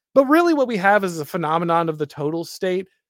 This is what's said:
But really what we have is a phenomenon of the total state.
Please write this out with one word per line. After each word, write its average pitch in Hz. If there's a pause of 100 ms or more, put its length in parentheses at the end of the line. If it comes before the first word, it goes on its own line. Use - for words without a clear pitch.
(140)
But 277
really 330
what 277
we 233
have 196
is 175
a 147
phenomenon 170
of 156
the 151
total 156
state. 185 (220)